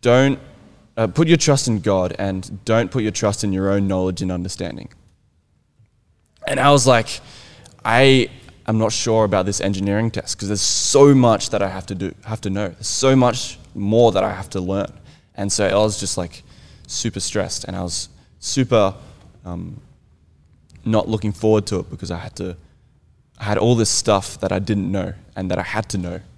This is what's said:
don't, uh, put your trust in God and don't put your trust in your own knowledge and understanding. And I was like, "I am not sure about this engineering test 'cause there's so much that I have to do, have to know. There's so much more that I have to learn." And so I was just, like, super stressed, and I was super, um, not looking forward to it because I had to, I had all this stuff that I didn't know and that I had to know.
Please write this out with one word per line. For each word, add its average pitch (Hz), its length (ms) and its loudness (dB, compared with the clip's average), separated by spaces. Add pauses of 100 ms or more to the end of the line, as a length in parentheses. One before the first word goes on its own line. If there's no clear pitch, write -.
don't, 131 380 4 (580)
uh, 113 100 0
put 156 220 0
your 165 80 6
trust 139 320 2
in 107 100 0
God 92 400 0
and 98 460 -6
don't 113 260 0
put 123 120 -2
your 107 100 0
trust 101 320 -2
in 98 80 0
your 95 160 0
own 98 180 2
knowledge 92 340 -2
and 92 120 -2
understanding. 90 560 -8 (1600)
And 139 140 -2
I 139 120 6
was 135 160 4
like, 117 340 2 (640)
"I 131 440 4 (360)
am 110 140 0
not 110 120 0
sure 110 320 2
about 95 220 2
this 101 160 -4
engineering 101 500 -2
test - 260 -8
'cause 98 120 -8
there's 101 120 -4
so - 540 6
much 117 360 4
that 101 100 0
I 98 80 0
have 92 160 -10
to 98 100 -8
do, 90 180 -6 (120)
have 110 160 -8
to 101 80 -6
know. 98 200 -4
There's - 180 -12
so 131 280 2
much 123 440 2 (140)
more 110 380 4
that 95 140 0
I 101 80 -4
have 95 180 -10
to 98 80 -6
learn." 95 320 -4 (440)
And 101 180 -4
so 101 140 0
I 92 80 2
was 104 260 2
just, - 160 -6
like, 90 260 -10 (420)
super - 360 -6
stressed, - 420 -4
and 92 140 -8
I 90 60 -6
was - 260 -8 (300)
super, 110 540 0 (520)
um, 87 340 -12 (1040)
not 110 240 0
looking 104 240 -2
forward 107 360 2
to 98 120 -4
it - 100 -10
because 87 220 -12
I 85 60 -8
had - 200 -14
to, 90 180 -8 (840)
I - 40 -10
had 104 160 -2
all 120 160 4
this 113 140 0
stuff - 500 0
that 98 120 -4
I 95 80 -2
didn't 98 320 -2
know 95 220 -4 (220)
and 95 160 -6
that 92 80 -2
I 92 40 -6
had - 260 -6
to 104 80 -4
know. 87 240 -8 (160)